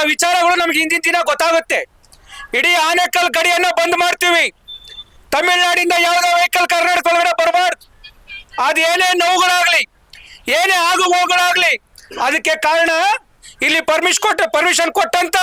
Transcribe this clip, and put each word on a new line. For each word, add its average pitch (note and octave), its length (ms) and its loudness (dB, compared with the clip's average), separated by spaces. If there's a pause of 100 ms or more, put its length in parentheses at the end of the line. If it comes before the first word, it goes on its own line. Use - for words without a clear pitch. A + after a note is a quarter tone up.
(140)
ವಿಚಾರಗಳು F4 420 2
ನಮ್ಗೆ E4+ 240 0
ಹಿಂದಿನ E4 260 -2
ದಿನ E4+ 120 0 (140)
ಗೊತ್ತಾಗುತ್ತೆ. D#4+ 480 0 (800)
ಇಡೀ E4+ 160 0 (160)
ಆನೇಕಲ್ F4 400 0
ಗಡಿಯನ್ನ F4 400 0 (100)
ಬಂದ್ E4+ 240 0
ಮಾಡ್ತೀವಿ. F4 420 0 (880)
ತಮಿಳ್ನಾಡಿಂದ F4 600 0 (140)
ಯಾವುದೇ F4 260 0
ವೆಹಿಕಲ್ F4 340 0
ಕರ್ನಾಟಕ F4 460 0
ಒಳಗಡೆ F4 280 0
ಬರಬಾರ್ದು. E4+ 420 0 (840)
ಅದ್ D#4 140 0
ಏನೇ F4 340 2
ನೋವುಗಳಾಗ್ಲಿ, F4 680 2 (800)
ಏನೇ F#4 180 0 (120)
ಆಗು F4+ 240 0
ಹೋಗುಗಳಾಗ್ಲಿ, F4+ 600 0 (520)
ಅದಕ್ಕೆ D#4 280 0 (140)
ಕಾರಣ E4 240 2 (760)
ಇಲ್ಲಿ D#4 160 0
ಪರ್ಮಿಷನ್ E4 420 0
ಕೊಟ್ಟ, G#4 180 0 (140)
ಪರ್ಮಿಷನ್ E4 360 0
ಕೊಟ್ಟಂತ F4+ 520 -2